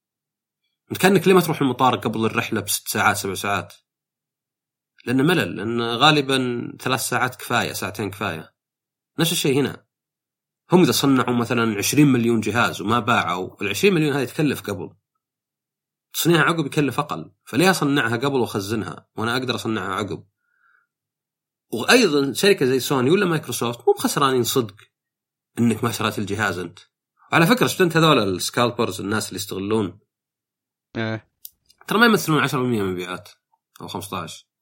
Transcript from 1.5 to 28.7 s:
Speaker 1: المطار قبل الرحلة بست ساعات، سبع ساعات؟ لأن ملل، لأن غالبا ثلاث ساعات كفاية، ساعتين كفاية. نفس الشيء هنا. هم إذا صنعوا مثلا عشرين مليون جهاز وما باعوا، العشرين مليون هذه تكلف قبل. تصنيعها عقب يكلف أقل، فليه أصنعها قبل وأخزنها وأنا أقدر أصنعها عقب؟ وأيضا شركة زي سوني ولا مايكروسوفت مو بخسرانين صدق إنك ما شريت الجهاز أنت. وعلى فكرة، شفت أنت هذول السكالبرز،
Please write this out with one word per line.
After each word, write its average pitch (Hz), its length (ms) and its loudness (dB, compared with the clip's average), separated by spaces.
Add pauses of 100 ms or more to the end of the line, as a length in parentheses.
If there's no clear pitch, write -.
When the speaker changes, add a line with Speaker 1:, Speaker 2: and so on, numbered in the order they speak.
Speaker 1:
المطار 127 340 2
قبل 110 300 -4
الرحلة 110 360 -2
بست - 260 -6
ساعات، 101 300 0
سبع 98 160 -6
ساعات؟ 95 400 -6 (1300)
لأن 131 200 0
ملل، 123 300 0
لأن 113 260 -4
غالبا 131 1000 0
ثلاث 127 200 -2
ساعات 123 360 -2
كفاية، 101 380 -4
ساعتين 98 380 -6
كفاية. 82 440 -8 (640)
نفس 165 120 2
الشيء 147 300 0
هنا. 107 240 -4 (840)
هم 180 100 8
إذا 135 100 6
صنعوا 127 440 2
مثلا 117 420 0
عشرين 135 300 4
مليون 117 320 4
جهاز 104 420 -2
وما 107 180 0
باعوا، 92 640 -2
العشرين 104 320 2
مليون 151 200 2
هذه 139 120 -2
تكلف 143 360 -2
قبل. 95 340 -8 (1160)
تصنيعها 160 300 2
عقب 160 220 0
يكلف 139 340 -2
أقل، 78 320 -8 (120)
فليه 170 280 2
أصنعها 139 460 0
قبل 135 220 0
وأخزنها 101 760 -4
وأنا 117 220 -4
أقدر 123 180 -4
أصنعها 104 380 -6
عقب؟ 95 340 -6 (1500)
وأيضا 143 600 2
شركة 190 320 2
زي 127 140 2
سوني 127 300 0
ولا 196 160 2
مايكروسوفت 127 600 -2
مو 403 60 4
بخسرانين 135 500 0
صدق 110 320 -2 (840)
إنك 117 240 2
ما 120 80 -2
شريت 107 280 -4
الجهاز 98 400 -4
أنت. 87 200 -10 (520)
وعلى 165 160 4
فكرة، 196 200 4
شفت - 140 0
أنت 165 160 2
هذول 156 220 6
السكالبرز، 104 840 -2